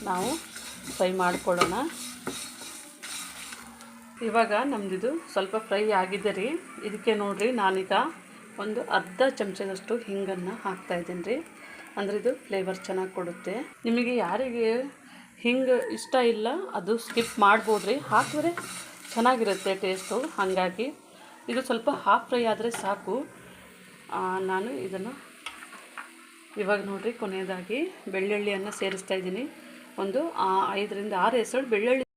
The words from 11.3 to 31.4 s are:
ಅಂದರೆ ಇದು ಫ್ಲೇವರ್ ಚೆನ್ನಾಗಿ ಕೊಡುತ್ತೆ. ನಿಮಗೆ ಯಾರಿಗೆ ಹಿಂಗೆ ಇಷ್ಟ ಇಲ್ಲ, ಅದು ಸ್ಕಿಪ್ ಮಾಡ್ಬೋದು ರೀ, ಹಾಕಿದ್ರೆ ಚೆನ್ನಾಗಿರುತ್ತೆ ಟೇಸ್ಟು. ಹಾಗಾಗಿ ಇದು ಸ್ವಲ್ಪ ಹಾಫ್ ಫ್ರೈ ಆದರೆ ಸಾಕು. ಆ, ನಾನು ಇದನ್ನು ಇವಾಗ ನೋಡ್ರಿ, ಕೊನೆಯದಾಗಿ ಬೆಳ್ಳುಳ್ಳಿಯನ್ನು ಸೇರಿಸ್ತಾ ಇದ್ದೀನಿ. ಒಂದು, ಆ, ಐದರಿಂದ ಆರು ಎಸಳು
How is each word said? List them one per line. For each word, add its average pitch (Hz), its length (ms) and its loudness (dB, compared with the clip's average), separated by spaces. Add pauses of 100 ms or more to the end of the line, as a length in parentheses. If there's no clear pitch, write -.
ಅಂದರೆ 202 200 -2
ಇದು 214 180 2
ಫ್ಲೇವರ್ 190 420 -2
ಚೆನ್ನಾಗಿ 185 340 -4
ಕೊಡುತ್ತೆ. 175 440 -6 (300)
ನಿಮಗೆ 240 300 2
ಯಾರಿಗೆ 226 520 0 (720)
ಹಿಂಗೆ 254 540 4
ಇಷ್ಟ - 220 -4
ಇಲ್ಲ, 233 320 4 (260)
ಅದು 208 240 0
ಸ್ಕಿಪ್ - 420 -2
ಮಾಡ್ಬೋದು 208 480 6
ರೀ, 233 100 4
ಹಾಕಿದ್ರೆ 294 540 2 (640)
ಚೆನ್ನಾಗಿರುತ್ತೆ 226 640 4
ಟೇಸ್ಟು. 190 420 -2 (200)
ಹಾಗಾಗಿ 185 480 0 (640)
ಇದು 240 120 0
ಸ್ವಲ್ಪ 233 280 0
ಹಾಫ್ 240 400 4
ಫ್ರೈ 240 160 2
ಆದರೆ 220 260 2
ಸಾಕು. 196 440 -2 (960)
ಆ, 185 280 -2
ನಾನು 190 320 0
ಇದನ್ನು 196 420 -6 (1400)
ಇವಾಗ 196 280 2
ನೋಡ್ರಿ, 196 280 -2
ಕೊನೆಯದಾಗಿ 190 800 -4 (180)
ಬೆಳ್ಳುಳ್ಳಿಯನ್ನು 202 600 0
ಸೇರಿಸ್ತಾ 190 420 -2
ಇದ್ದೀನಿ. 185 300 -2 (540)
ಒಂದು, 240 340 0
ಆ, 190 420 2
ಐದರಿಂದ 202 400 -2
ಆರು 208 240 4
ಎಸಳು 247 280 2